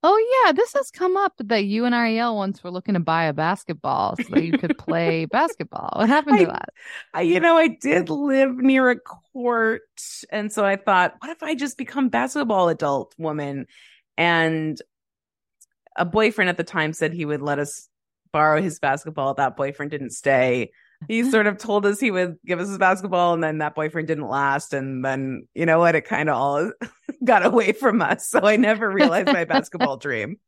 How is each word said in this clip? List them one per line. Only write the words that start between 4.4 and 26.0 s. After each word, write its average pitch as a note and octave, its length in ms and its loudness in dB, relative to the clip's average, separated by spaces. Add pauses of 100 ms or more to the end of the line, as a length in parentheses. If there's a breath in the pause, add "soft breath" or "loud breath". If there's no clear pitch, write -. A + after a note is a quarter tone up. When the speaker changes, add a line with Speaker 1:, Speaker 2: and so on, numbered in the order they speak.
Speaker 1:
you E3+ 140 -2
could F3+ 180 -2
play E3 480 -2
Speaker 2:
<laughs> - 60 -10
Speaker 1:
basketball. - 640 -4
What A3 140 2
happened C#4+ 300 4
to F#3 60 6
Speaker 2:
I, - 80 -2
Speaker 1:
that? - 160 -8 (460 loud breath)
Speaker 2:
I, E4 80 -2
you F4+ 160 2
know, E4 180 6
I D#4+ 120 6
did D4 420 0
live C4+ 460 0
near C4 340 4
a B3 80 0
court. A#3+ 840 -4 (480)
And G#3 220 -6
so G#3 120 0
I G3 120 2
thought, F#3+ 440 2
"What C#4+ 100 -12
if E4 140 -12
I D#4 100 -4
just B3+ 240 -6
become C4 300 -2
basketball A#3 600 0
adult C#3+ 500 -2
woman?" D3 480 -6 (520 soft breath)
And D#3+ 600 0 (1160)
a F3 80 0
boyfriend G#3+ 440 0
at F3 80 -2
the E3+ 80 -4
time D#3+ 300 -2
said D#3 180 -2
he E3+ 140 -6
would D3 160 -4
let C#3+ 160 -2
us - 300 -8 (440)
borrow D3+ 300 4
his E3+ 160 -4
basketball. C#3+ 560 -2
That C3+ 220 -2
boyfriend C#3+ 340 -6
didn't C#3 200 -8
stay. B2+ 640 2 (340 loud breath)
He A3+ 180 -2
Speaker 1:
<laughs> C4 60 0
Speaker 2:
sort A3 160 4
of G3+ 120 -2
told G#3 260 -2
us G3+ 160 0
he B3 100 2
would F3+ 260 -2 (100)
give F3 140 -2
us F#3+ 80 -6
his G3 100 -8
basketball, F#3 560 2
and E3 100 -2
then D#3 140 -4
that D3+ 160 -4
boyfriend D#3 340 -6
didn't D3+ 200 -4
last. C#3 440 -2
And C3+ 320 -6
then, C3+ 500 -6
you E3 120 -2
know D#3+ 120 4
what? E3+ 160 6
It - 140 -2